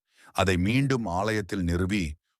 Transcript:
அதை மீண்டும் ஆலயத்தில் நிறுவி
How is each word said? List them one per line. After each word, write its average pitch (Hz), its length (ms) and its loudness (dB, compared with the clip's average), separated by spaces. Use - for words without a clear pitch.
அதை 95 240 2
மீண்டும் 117 500 2
ஆலயத்தில் 98 580 -2
நிறுவி 90 400 0